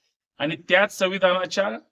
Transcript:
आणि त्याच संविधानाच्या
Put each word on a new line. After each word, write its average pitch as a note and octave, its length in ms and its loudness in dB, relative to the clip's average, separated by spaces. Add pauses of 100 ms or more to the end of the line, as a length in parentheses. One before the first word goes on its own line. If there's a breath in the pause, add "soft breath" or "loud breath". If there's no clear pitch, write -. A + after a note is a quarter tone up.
(380)
आणि D#3 180 -4 (140)
त्याच G3 280 2
संविधानाच्या F#3 720 0 (220)